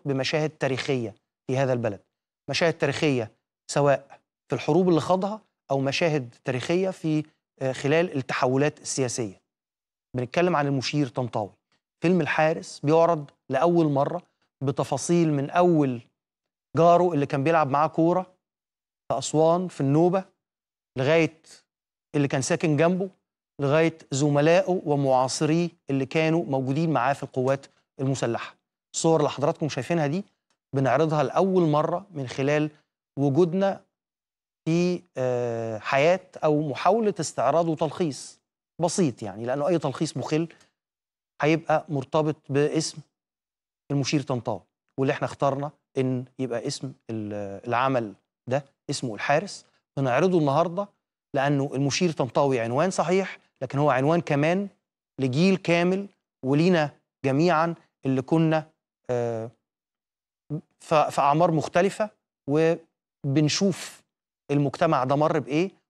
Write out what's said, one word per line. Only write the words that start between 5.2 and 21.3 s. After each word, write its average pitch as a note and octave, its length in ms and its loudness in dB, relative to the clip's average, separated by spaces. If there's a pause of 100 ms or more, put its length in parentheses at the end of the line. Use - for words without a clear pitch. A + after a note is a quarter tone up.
أو C#3 100 0
مشاهد C#3 540 -2 (100)
تاريخية E3+ 460 -2
في، D#3 340 -2 (380)
آه، C3 100 0
خلال D#3 440 0
التحولات C3+ 640 0
السياسية. B2 600 -6 (760)
بنتكلم E3+ 400 0
عن C#3+ 100 0
المشير C#3 420 -2
طنطاوي. A#2 440 -6 (480)
فيلم F3 200 2
الحارس D#3+ 600 -2
بيعرض D#3+ 500 2 (180)
لأول E3 380 2
مرة D3 360 -2 (400)
بتفاصيل D3+ 680 0
من C#3+ 180 -2
أول D3+ 500 4 (760)
جاره F3 360 6
اللي C#3+ 140 0
كان C#3 180 -2
بيلعب D#3 260 2
معاه C#3+ 160 2
كورة E3+ 360 0 (840)
في A#2+ 100 -2
أسوان E3 500 2
في - 120 -10
النوبة، E3+ 440 2 (720)
لغاية D#3 420 2 (720)